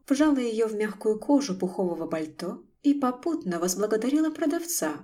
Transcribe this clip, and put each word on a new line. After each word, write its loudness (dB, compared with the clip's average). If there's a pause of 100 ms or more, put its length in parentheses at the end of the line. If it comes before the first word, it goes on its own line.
вжала 4
её 0
в -4
мягкую 0
кожу 2
пухового -2
пальто -6 (200)
и 6
попутно -2
возблагодарила 2
продавца, -2